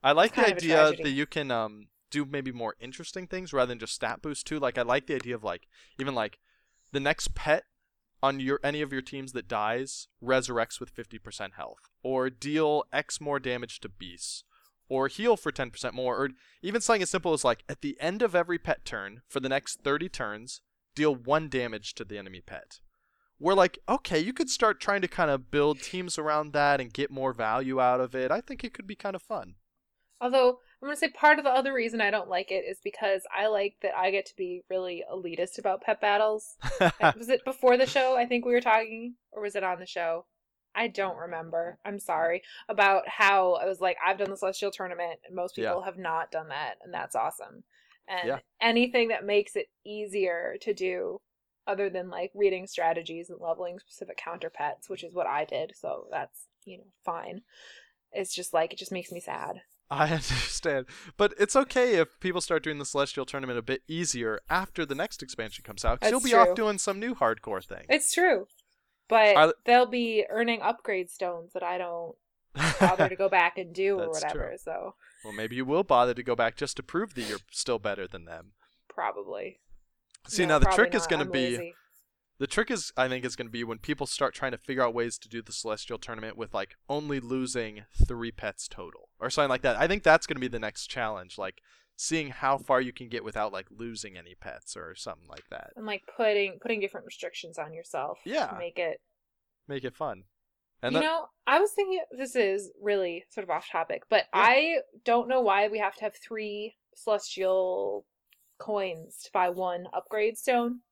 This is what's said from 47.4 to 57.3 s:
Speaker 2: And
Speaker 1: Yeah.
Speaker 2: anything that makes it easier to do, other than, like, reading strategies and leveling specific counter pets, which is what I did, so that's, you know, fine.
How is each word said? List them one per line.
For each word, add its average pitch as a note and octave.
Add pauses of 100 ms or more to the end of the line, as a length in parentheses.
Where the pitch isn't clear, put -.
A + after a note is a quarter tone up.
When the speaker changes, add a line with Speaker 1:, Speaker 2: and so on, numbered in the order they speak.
Speaker 2:
And F3+
Speaker 1:
Yeah. C3 (200)
Speaker 2:
anything A#3
that A3
makes G#3
it - (180)
easier G3
to G#3+
do, F3+ (460)
other G3+
than, F#3
like, F#3
reading F#3+
strategies E3
and F3
leveling F3
specific -
counter E3+
pets, -
which F#3
is E3+
what F3
I D3
did, D#3+
so -
that's, - (160)
you F#3
know, G3 (100)
fine. F3 (720)